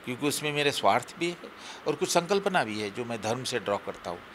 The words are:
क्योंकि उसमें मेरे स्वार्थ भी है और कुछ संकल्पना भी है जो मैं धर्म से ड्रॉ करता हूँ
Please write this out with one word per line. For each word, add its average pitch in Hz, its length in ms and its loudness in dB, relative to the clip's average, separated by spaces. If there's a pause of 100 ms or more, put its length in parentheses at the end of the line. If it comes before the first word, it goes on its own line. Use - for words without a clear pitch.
क्योंकि 123 220 -4
उसमें 147 260 0
मेरे 143 180 4
स्वार्थ - 480 2
भी 170 120 0
है 175 60 -10 (500)
और 151 80 0
कुछ 175 160 -2
संकल्पना 180 540 4
भी 107 160 -2
है 104 100 -2
जो 110 140 -6
मैं 117 180 -6
धर्म 117 220 0
से 120 140 -2
ड्रॉ 101 180 0
करता - 340 -8
हूँ 85 100 -8 (140)